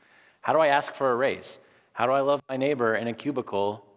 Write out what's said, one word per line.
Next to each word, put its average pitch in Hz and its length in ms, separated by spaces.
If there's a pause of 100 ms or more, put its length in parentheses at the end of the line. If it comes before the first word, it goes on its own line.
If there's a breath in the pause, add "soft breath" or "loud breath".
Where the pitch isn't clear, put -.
(400 soft breath)
How 120 120
do 147 60
I 156 100
ask 143 260
for 131 180
a - 20
raise? 117 440 (340 soft breath)
How 117 140
do 131 60
I 139 80
love 139 280
my 135 80
neighbor 127 400
in 113 100
a 117 60
cubicle 110 720 (120)